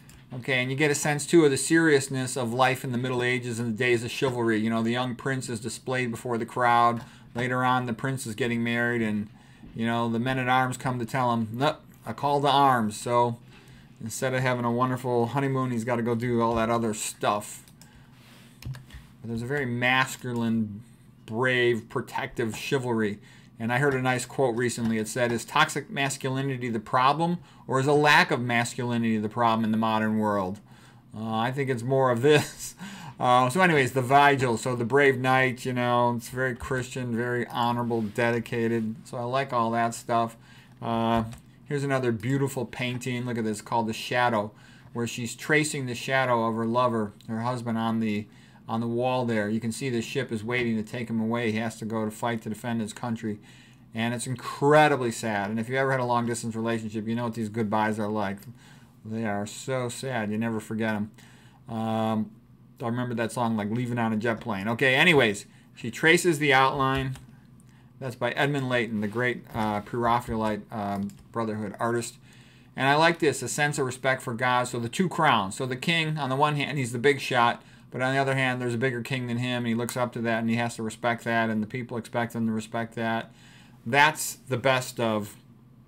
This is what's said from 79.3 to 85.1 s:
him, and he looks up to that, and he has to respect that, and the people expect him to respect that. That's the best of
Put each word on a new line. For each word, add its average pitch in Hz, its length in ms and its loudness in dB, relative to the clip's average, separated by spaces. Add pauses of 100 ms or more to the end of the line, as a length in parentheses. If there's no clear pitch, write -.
him, 123 260 -2
and 120 40 -2
he 117 60 0
looks 117 240 -2
up 123 160 -2
to 120 80 -6
that, 113 200 0
and 113 100 0
he 117 60 0
has 120 180 -2
to 113 80 -8
respect 117 400 -2
that, 117 260 0
and 110 140 -2
the 104 40 -6
people 127 300 -8
expect 113 380 -4
him 117 100 -2
to 113 80 0
respect 113 400 -6
that. 113 380 -4 (560)
That's 143 480 4 (120)
the 123 100 -2
best 127 420 0
of 107 360 -2 (520)